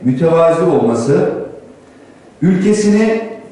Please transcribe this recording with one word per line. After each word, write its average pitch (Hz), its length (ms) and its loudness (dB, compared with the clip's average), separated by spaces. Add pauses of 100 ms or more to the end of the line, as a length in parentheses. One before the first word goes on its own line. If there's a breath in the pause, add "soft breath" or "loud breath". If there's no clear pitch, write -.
mütevazi 165 580 2
olması, 123 680 0 (1120 loud breath)
ülkesini, 208 760 2 (320)